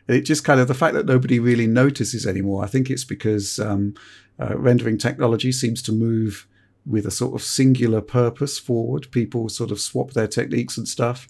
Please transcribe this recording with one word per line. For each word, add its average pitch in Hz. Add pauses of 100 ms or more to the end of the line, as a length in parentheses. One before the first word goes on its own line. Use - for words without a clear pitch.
And 123
it 123
just 151
kind 135
of, 127
the 131
fact -
that -
nobody 127
really 120
notices 117
anymore, 98
I 101
think 131
it's -
because, 104
um, 101 (460)
uh, -
rendering 120
technology 117
seems 120
to 110
move 110 (400)
with 110
a 98
sort -
of 120
singular 120
purpose 120
forward. 123
People 117
sort 117
of 104
swap -
their 110
techniques 120
and 117
stuff. 123